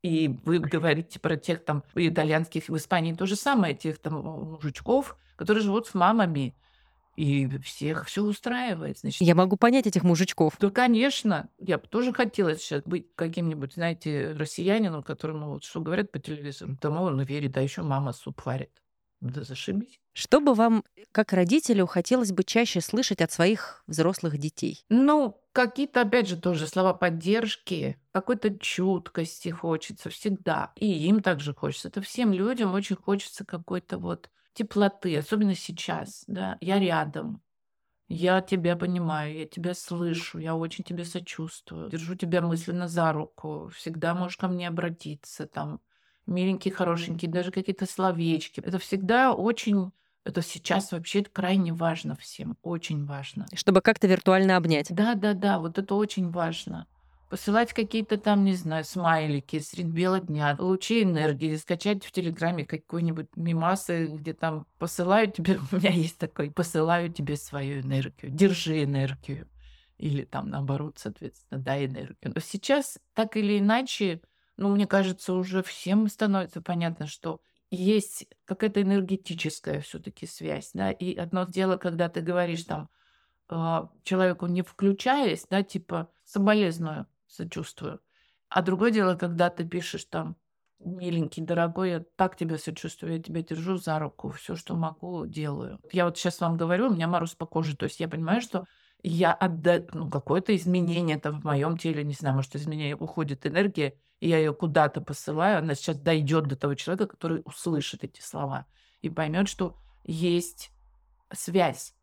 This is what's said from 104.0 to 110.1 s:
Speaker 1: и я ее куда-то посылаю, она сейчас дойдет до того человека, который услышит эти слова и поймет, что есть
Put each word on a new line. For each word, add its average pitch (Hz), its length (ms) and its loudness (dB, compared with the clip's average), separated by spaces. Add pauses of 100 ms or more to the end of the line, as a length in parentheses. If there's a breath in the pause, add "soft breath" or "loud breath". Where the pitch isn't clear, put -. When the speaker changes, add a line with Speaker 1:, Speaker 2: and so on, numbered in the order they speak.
Speaker 1:
и 165 80 0
я 165 100 4
ее 156 140 2
куда-то 151 480 2
посылаю, 160 580 0
она 156 160 0
сейчас 147 240 -4
дойдет 151 500 2
до 135 80 -2
того 143 180 -2
человека, 185 320 -2
который 165 380 -4
услышит - 600 -4
эти - 160 -16
слова 139 460 -8 (340)
и 175 80 -6
поймет, 165 400 -2
что - 280 -6 (280)
есть 175 640 -2 (640)